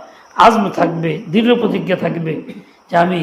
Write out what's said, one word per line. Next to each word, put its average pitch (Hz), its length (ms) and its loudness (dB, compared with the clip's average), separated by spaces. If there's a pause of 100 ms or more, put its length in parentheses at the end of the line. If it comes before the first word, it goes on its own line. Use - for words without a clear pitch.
(360)
আজম 214 340 6
থাকবে, 165 400 -2 (180)
দৃঢ় 226 260 2
প্রতিজ্ঞা 185 420 -2
থাকবে 165 360 -4 (580)
যে 180 60 0
আমি 180 260 2